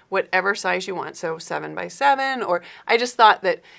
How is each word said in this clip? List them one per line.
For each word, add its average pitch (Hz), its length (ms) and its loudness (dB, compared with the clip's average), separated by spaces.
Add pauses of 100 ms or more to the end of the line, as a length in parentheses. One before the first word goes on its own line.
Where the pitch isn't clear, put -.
(100)
whatever 185 440 0
size 185 320 -4
you 190 80 -8
want, 151 220 -10
so 160 220 -6
seven 156 360 -8
by 180 140 -8
seven, 269 560 0
or 175 180 0 (240)
I 233 100 2
just 240 200 -2
thought 214 260 6
that 185 200 0 (160)